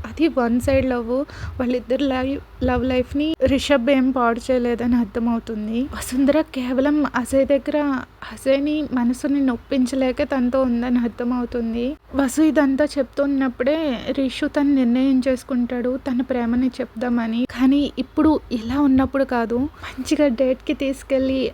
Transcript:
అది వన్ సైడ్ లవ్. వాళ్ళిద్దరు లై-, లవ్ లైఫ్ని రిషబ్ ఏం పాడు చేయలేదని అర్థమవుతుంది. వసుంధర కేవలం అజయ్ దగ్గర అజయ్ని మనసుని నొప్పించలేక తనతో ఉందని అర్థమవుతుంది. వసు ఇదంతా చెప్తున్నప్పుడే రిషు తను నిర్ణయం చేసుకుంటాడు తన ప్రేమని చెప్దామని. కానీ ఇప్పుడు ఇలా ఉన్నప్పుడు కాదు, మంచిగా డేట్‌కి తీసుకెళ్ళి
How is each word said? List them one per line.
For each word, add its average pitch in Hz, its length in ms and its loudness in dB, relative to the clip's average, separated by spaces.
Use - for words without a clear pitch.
అది 302 220 -2
వన్ 240 340 0
సైడ్ 269 240 2
లవ్. 247 400 -2
వాళ్ళిద్దరు 247 440 -2
లై-, 269 360 -2
లవ్ 247 220 0
లైఫ్ని 262 500 0
రిషబ్ 269 440 2
ఏం 269 220 4
పాడు 233 400 0
చేయలేదని 240 440 0
అర్థమవుతుంది. 233 880 -2
వసుంధర 277 580 0
కేవలం 269 640 0
అజయ్ 262 300 2
దగ్గర 285 320 0
అజయ్ని 277 520 0
మనసుని 254 520 0
నొప్పించలేక 254 800 0
తనతో 269 380 0
ఉందని 247 380 0
అర్థమవుతుంది. 240 1000 -4
వసు 277 260 0
ఇదంతా 294 440 4
చెప్తున్నప్పుడే 277 1300 -2
రిషు 269 340 -2
తను 285 300 2
నిర్ణయం 262 520 4
చేసుకుంటాడు 247 720 -2
తన 254 240 -2
ప్రేమని 247 460 0
చెప్దామని. 240 540 -4
కానీ 247 800 2
ఇప్పుడు 302 400 2
ఇలా 240 300 -2
ఉన్నప్పుడు 269 420 2
కాదు, 233 340 -2
మంచిగా 294 680 -2
డేట్‌కి 262 460 0
తీసుకెళ్ళి 262 800 -2